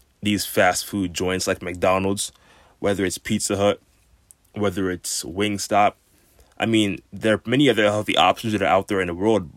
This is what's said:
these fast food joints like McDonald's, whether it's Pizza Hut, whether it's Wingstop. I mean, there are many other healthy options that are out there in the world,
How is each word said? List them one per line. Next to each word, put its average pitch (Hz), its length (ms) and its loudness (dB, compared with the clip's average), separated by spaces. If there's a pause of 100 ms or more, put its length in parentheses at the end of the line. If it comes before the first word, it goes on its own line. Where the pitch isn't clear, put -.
(220)
these 104 240 -2
fast 92 400 2
food 92 280 -6
joints 92 340 -2
like 95 140 -4
McDonald's, 95 680 -2 (480)
whether 98 240 0
it's 92 140 -2
Pizza 104 400 -2
Hut, 101 240 2 (720)
whether 98 380 -2
it's - 320 -6
Wingstop. 101 720 0 (640)
I - 80 -2
mean, 107 340 2 (120)
there 107 240 0
are 98 100 -6
many 131 240 2
other 110 140 2
healthy 104 340 0
options 101 360 2
that 101 80 -2
are 95 40 0
out 95 220 2
there 98 140 -2
in 90 60 -2
the 85 80 -6
world, 95 420 0